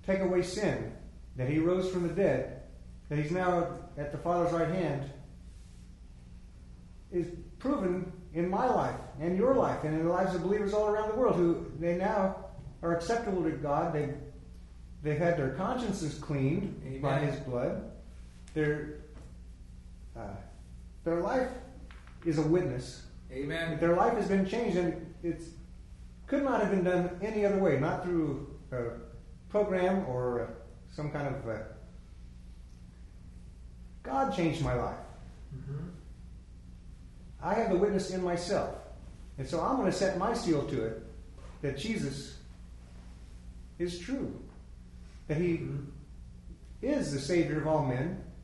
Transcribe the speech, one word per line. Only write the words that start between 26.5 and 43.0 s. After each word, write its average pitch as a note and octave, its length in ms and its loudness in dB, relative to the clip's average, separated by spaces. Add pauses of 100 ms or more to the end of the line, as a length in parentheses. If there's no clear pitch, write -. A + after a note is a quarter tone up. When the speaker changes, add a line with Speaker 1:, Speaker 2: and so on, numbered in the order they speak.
Speaker 1:
have G3 100 4
been F3+ 140 6
done F3 260 4 (120)
any G#3+ 220 2
other G3 140 6
way, D#3+ 200 6
not E3+ 240 2
through D#3+ 460 2 (240)
a B2 100 -2 (680)
program F#3 580 4
or, B2 340 2
uh, A2 40 -2 (440)
some D3 200 -4
kind C#3 180 -2
of, A#2 200 -4
uh, G#2+ 100 -2 (2500)
God - 320 2
changed D3+ 280 4
my B2+ 120 4
life. A#2 220 0 (600)
Speaker 3:
Mm-hmm. C#3+ 320 -6 (1500)
Speaker 1:
I F#3 120 2
have G#3+ 160 4
the F3 60 6
witness F#3+ 340 4
in F#3 120 0
myself. - 520 0 (640)
And C3+ 100 -4
so E3 140 0
I'm A#3+ 160 2
gonna G3 160 4
set F#3+ 260 4
my G#3+ 140 2
seal E3+ 340 4
to A2 180 0
it A2+ 180 -4 (600)
that C#3 140 0
Jesus F3 600 -2 (1400)